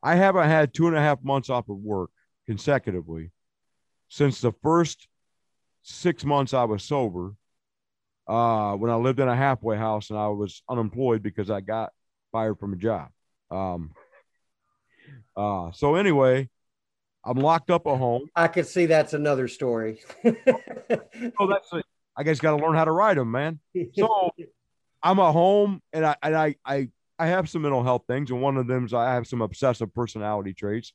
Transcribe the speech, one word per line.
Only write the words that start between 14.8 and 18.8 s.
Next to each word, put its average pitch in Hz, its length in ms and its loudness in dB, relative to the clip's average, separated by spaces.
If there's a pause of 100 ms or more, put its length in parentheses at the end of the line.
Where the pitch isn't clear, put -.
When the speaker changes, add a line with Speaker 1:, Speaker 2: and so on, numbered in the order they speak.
Speaker 1:
uh, 98 360 -4
so 147 220 0
anyway, 135 560 2 (720)
I'm 123 140 -4
locked 160 320 0
up 170 160 0
at 139 120 0
home. 127 380 -2
Speaker 2:
I 170 120 2
could 170 180 -2
see 175 200 0